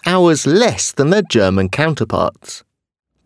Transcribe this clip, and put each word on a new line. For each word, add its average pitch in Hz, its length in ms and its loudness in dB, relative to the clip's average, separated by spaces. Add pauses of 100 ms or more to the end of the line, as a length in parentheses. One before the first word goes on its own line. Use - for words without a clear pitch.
hours 175 400 2
less 170 440 0
than 143 200 0
their 208 120 2
German 95 460 0
counterparts. - 960 -4 (600)